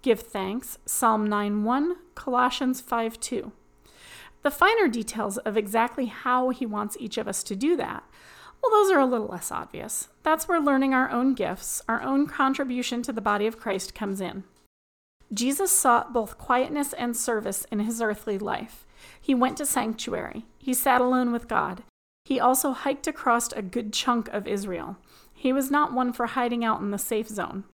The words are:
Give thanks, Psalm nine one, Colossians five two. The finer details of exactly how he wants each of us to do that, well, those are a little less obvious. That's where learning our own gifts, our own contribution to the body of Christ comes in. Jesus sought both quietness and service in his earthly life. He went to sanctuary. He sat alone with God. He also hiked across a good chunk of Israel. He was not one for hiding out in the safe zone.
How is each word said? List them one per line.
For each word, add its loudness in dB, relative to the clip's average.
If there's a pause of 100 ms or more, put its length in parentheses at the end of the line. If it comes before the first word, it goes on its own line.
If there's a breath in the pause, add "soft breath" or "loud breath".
Give 4
thanks, -8
Psalm 2
nine 0
one, 0 (180)
Colossians 0
five -2
two. -6 (920 loud breath)
The 4
finer 4
details -4
of 0
exactly 0
how 0
he -2
wants -4
each -6
of -4
us -4
to -6
do 2
that, -6 (580 loud breath)
well, 4
those 6
are 6
a 6
little 0
less -8
obvious. -8 (140)
That's 2
where 4
learning 4
our 2
own 2
gifts, -4
our 0
own 2
contribution -2
to -6
the -4
body 0
of -4
Christ -4
comes -4
in. -6 (880)
Jesus 0
sought 4
both -2
quietness 0
and -4
service -2
in -2
his -2
earthly -2
life. -6 (340 loud breath)
He 2
went 2
to -4
sanctuary. -4 (100)
He -4
sat 4
alone 2
with -4
God. -2 (400)
He 0
also 4
hiked -2
across 0
a -6
good -6
chunk 0
of -4
Israel. -6 (360 soft breath)
He 0
was 0
not 2
one 0
for -2
hiding 0
out 0
in -2
the -4
safe -2
zone. -6 (140)